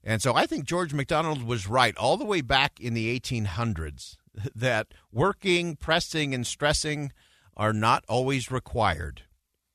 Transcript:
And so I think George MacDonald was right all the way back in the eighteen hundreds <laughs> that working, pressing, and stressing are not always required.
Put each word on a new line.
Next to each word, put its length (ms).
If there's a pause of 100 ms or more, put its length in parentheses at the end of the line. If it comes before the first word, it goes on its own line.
And 160
so 140
I 100
think 180
George 300
MacDonald 500
was 240
right 300
all 180
the 80
way 160
back 400
in 140
the 160
eighteen 340
hundreds 720 (180)
<laughs> 200
that 380 (180)
working, 640
pressing, 580
and 140
stressing 640 (460)
are 160
not 340
always 420
required. 720 (520)